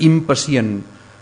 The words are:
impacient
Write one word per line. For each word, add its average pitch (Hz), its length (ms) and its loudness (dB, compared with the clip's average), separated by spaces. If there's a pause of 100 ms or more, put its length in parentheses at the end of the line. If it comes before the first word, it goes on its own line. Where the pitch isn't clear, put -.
impacient 143 680 0 (500)